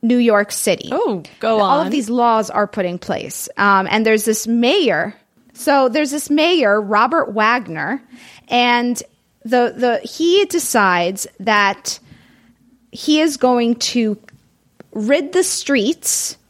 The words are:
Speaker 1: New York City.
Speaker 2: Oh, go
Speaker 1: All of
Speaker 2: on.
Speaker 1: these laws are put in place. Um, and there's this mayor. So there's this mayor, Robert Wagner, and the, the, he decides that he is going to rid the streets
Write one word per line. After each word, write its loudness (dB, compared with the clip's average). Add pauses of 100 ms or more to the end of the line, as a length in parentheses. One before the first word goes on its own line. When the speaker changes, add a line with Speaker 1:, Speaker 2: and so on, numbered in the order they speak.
Speaker 1:
New 2
York 2
City. -2
Speaker 2:
Oh, -2 (160)
go 0
Speaker 1:
All 2
of -2
Speaker 2:
on. -4
Speaker 1:
these -4
laws 0
are -2
put -4
in -4
place. -8 (100)
Um, 2
and 0
there's 2
this -2
mayor. 0 (380)
So 2
there's -2
this -8
mayor, 2
Robert 0
Wagner, -2 (460)
and 0 (420)
the, 0
the, 0
he 2
decides 0 (140)
that 0 (920)
he 0
is 0
going 2
to -2 (720)
rid -2
the 2
streets -2 (120)